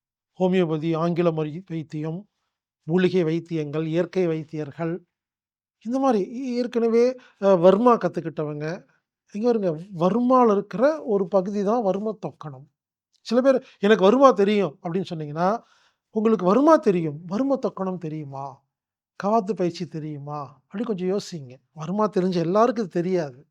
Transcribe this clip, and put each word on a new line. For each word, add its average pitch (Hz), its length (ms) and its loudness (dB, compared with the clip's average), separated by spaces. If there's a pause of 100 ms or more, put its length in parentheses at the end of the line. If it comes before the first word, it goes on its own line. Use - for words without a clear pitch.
(380)
ஹோமியோபதி, 165 580 0
ஆங்கில 170 360 0
மொழி 156 340 -6
வைத்தியம், 160 600 -10 (540)
மூலிகை 180 420 2
வைத்தியங்கள், 160 600 -4
இயற்கை 175 420 -2
வைத்தியர்கள், 160 760 -6 (840)
இந்த 240 140 -4
மாதிரி 254 320 0 (240)
ஏற்கனவே, 240 640 0 (260)
அ, 196 140 6
வர்மா 196 400 6
கத்துக்கிட்டவங்க. 156 880 -6 (480)
இங்க 226 200 0
பாருங்க, 202 180 0 (280)
வர்மால 240 540 4
இருக்கிற 220 500 0
ஒரு 202 260 0
பகுதி 196 360 0
தான் 220 180 0
வர்ம 208 440 -2
தொக்கணம். 139 400 -16 (540)
சில 233 200 0
பேர், 262 380 2
"எனக்கு 202 260 4
வர்மா 254 260 8
தெரியும்" 202 520 0
அப்படின்னு 175 220 -4 (100)
சொன்னீங்கன்னா, 160 460 -2 (500)
உங்களுக்கு 214 340 0
வர்மா 277 320 6
தெரியும், 170 500 0
வர்ம 262 400 -2
தொக்கணம் 185 320 -6
தெரியுமா? 139 640 -12 (600)
கவாத்து 214 280 0
பயிற்சி 175 340 -4
தெரியுமா? 147 540 -10
அப்படி 165 440 -12
கொஞ்சம் 185 240 -4
யோசிங்க. 151 480 -8 (160)
வர்மா 185 360 -2
தெரிஞ்ச 185 260 0
எல்லாருக்கும் 208 500 2
இது 175 180 -4
தெரியாது. 165 480 -4